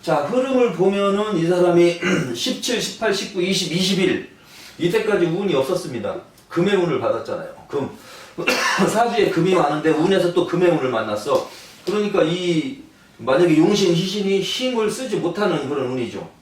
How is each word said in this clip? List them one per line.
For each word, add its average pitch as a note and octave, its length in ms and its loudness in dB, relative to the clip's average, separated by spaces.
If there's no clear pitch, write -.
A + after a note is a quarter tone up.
자, D#3+ 220 0
흐름을 B3+ 500 2
보면은 G3+ 640 0
이 E3 80 0
사람이 F3 540 4
<clears throat> B2+ 180 -4
십칠, A3 460 -4
십팔, G3+ 320 -4
십구, F#3+ 280 -4
이십, F3 300 -2
이십일. F#3 580 0
이때까지 F#3 460 2
운이 F3+ 280 0
없었습니다. B2+ 640 -2
금의 F#3+ 260 2
운을 D#3+ 240 2
받았잖아요. - 500 -4
금. C#3 220 -4
<clears throat> - 540 0
사주에 G#3+ 400 2
금이 F3+ 240 2
많은데 D3+ 380 2
운에서 F3 420 2
또 F3 140 0
금의 F3 240 2
운을 C3 180 0
만났어. A2 580 -2
그러니까 G3+ 380 0
이, E3 560 -2
만약에 D3 400 4
용신, F#3+ 360 4
희신이 G3 480 0
힘을 A#3 480 -2
쓰지 G#3 280 -4
못하는 E3 520 -2
그런 B2+ 220 -2
운이죠. G2+ 360 -6